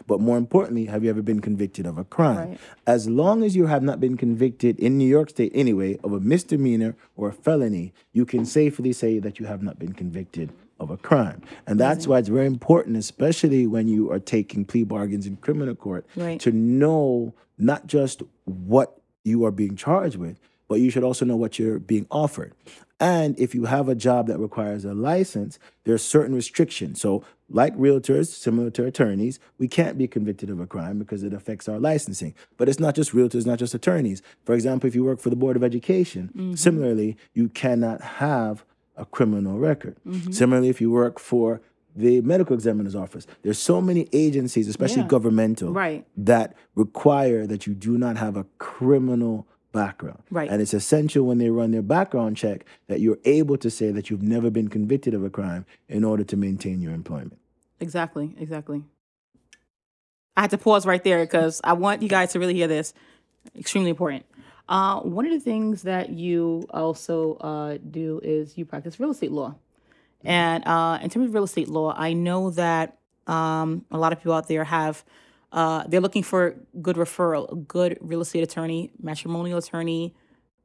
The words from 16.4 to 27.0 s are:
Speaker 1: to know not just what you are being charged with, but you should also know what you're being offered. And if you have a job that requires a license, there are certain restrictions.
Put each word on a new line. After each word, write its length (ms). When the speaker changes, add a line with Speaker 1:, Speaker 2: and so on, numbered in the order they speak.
Speaker 1:
to 100
know 840
not 300
just 360
what 560
you 220
are 60
being 260
charged 400
with, 200
but 140
you 80
should 140
also 200
know 140
what 220
you're 200
being 320
offered. 400
And 400
if 160
you 120
have 240
a 60
job 320
that 120
requires 460
a 80
license, 680
there 100
are 40
certain 360
restrictions. 680